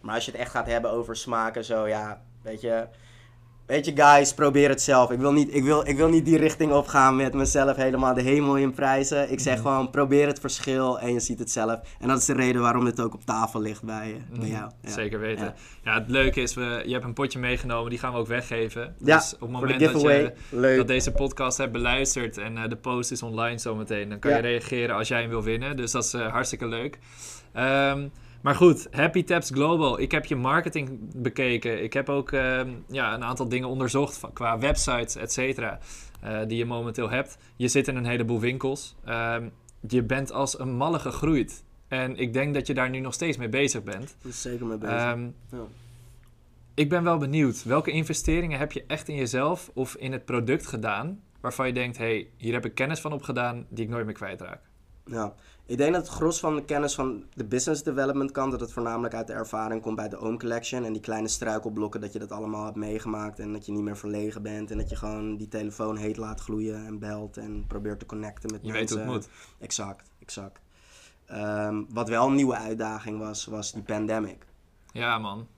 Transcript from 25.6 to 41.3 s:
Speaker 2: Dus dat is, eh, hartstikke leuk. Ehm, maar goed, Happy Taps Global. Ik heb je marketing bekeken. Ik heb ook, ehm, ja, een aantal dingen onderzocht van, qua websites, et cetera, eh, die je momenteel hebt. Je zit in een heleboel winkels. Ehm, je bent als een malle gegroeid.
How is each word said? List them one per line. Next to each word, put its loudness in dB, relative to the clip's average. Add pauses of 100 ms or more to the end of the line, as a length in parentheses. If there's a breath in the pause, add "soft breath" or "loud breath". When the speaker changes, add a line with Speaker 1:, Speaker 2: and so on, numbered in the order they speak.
Speaker 2:
Dus -2
dat 0
is, -4
eh, -2
hartstikke -2
leuk. -6 (540 loud breath)
Ehm, 2 (340 loud breath)
maar 6
goed, 8
Happy 2
Taps 0
Global. 2
Ik 0
heb 0
je -2
marketing -2 (160)
bekeken. -2
Ik -4
heb -2
ook, -2
ehm, 0 (180)
ja, -2
een -6
aantal -4
dingen -2
onderzocht 0
van, -12
qua -2
websites, 0
et -6
cetera, -2 (420 loud breath)
eh, -6
die -2
je 0
momenteel -4
hebt. -4 (180 soft breath)
Je 0
zit 2
in -2
een -2
heleboel 0
winkels. -2
Ehm, -4 (400)
je 2
bent -2
als -2
een -4
malle 0
gegroeid. 0 (240)